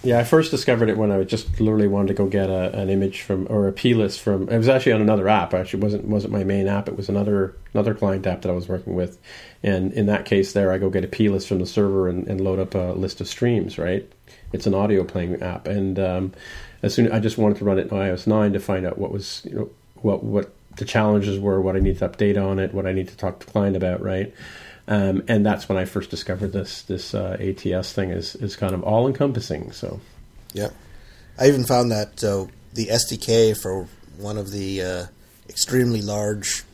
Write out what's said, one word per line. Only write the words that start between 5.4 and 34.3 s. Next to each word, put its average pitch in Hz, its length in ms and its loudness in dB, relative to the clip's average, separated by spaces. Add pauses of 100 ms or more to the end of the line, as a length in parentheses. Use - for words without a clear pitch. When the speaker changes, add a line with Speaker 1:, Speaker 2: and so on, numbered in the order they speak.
Speaker 1:
Actually, 92 260 -2
it 101 40 0
wasn't, 104 220 0
wasn't 104 280 0
my 98 100 0
main 98 240 2
app. 98 220 0
It - 80 -8
was 98 100 -8
another, 101 480 0 (180)
another 107 200 2
client 98 340 0
app 90 140 -2
that 92 80 -2
I 90 40 0
was 87 140 -4
working 92 260 -6
with. 90 240 -4 (460)
And 95 300 0
in 110 140 2
that 101 180 0
case 98 260 2
there, 98 220 2
I 92 60 0
go 95 100 0
get 92 160 0
a - 20 -12
P 107 220 2
list 95 180 -2
from 95 120 0
the 90 60 0
server 95 440 2
and, 90 180 -4
and 95 140 -2
load 95 180 0
up 92 160 -4
a 90 180 -2
list 92 280 -4
of - 80 -8
streams, 107 480 0
right? 90 280 -2 (460)
It's 95 160 -2
an 98 80 2
audio 98 300 2
playing 90 360 -4
app. 87 240 -8
And, 95 320 -2
um, 92 360 -2 (500)
as 98 100 0
soon, 117 180 4
I 110 80 2
just 107 180 0
wanted 104 220 4
to - 60 -6
run 95 140 2
it - 100 -4
in 101 80 -4
I 98 120 0
O 92 40 0
S 90 140 -4
nine 104 240 4
to 98 80 0
find 92 260 -2
out - 140 -4
what 87 140 -4
was, - 320 -10
you - 100 -10
know, - 140 -6 (260)
what, 104 280 0
what 107 300 -2 (220)
the 107 100 -8
challenges 104 540 2
were, 98 200 0
what 95 160 0
I 95 40 2
need 95 180 2
to 90 100 -2
update 101 320 2
on 95 200 0
it, 95 160 -2
what 95 100 -2
I 92 60 -2
need 95 160 -2
to - 100 -20
talk 92 220 -6
to - 80 -20
the - 40 -20
client 101 240 2
about, 90 280 -2
right? 95 280 -4 (560)
Um, 98 400 2
and 107 160 4
that's 104 240 0
when 95 120 0
I 92 60 0
first - 260 -6
discovered 92 400 -6
this, 95 320 -6
this, - 320 -8
uh, 95 240 -4
A 95 140 -4
T 92 200 -4
S 92 180 -4
thing 95 200 -2
is, 90 240 -6
is - 200 -6
kind 95 200 -2
of 90 80 -6
all-encompassing, 120 880 0
so. - 280 -10 (540)
Speaker 2:
Yeah. 101 160 -4 (680)
I 131 80 8
even 139 160 6
found 123 280 2
that, 107 320 -4
uh, 98 220 0 (280)
the 110 180 -2
S 120 180 0
D 110 80 -8
K 113 380 4
for 92 320 -6 (320)
one 104 180 -8